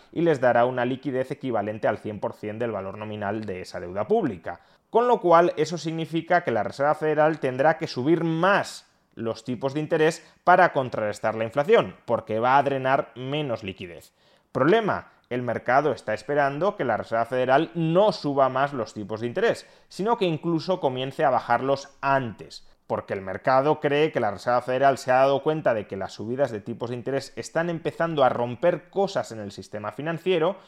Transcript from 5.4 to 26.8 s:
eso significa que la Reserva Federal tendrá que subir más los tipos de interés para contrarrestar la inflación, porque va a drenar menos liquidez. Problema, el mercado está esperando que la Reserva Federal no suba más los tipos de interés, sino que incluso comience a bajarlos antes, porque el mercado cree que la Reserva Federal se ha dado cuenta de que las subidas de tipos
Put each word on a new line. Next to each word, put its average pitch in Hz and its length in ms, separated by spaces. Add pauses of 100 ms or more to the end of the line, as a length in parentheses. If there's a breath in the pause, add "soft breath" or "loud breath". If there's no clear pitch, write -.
eso 156 220
significa 160 640
que - 60
la 110 140
Reserva 139 320
Federal 156 440
tendrá 135 380
que 160 80
subir 156 380
más 165 640 (240)
los 113 300
tipos 127 320
de 151 60
interés 156 460 (160 loud breath)
para 180 300
contrarrestar 110 640
la 113 80
inflación, 143 520 (100)
porque 110 340
va 127 180
a 143 60
drenar 135 500
menos 131 480
liquidez. 92 520 (380 soft breath)
Problema, 147 600 (180)
el 123 140
mercado 123 480
está 107 240
esperando 143 600
que 156 100
la 110 120
Reserva 113 280
Federal 127 500
no 170 360
suba 139 380
más 135 240
los 117 220
tipos 107 260
de 120 60
interés, 196 400 (220 soft breath)
sino 226 280
que 196 80
incluso 170 540
comience 135 440
a 139 60
bajarlos 120 600 (120)
antes, 135 640 (200 soft breath)
porque 110 260
el 98 80
mercado 131 580
cree 147 320
que 143 80
la 107 120
Reserva 120 320
Federal 131 340
se - 140
ha 127 60
dado 135 260
cuenta 151 320
de 104 100
que 95 120
las 95 160
subidas 120 360
de 107 120
tipos 113 280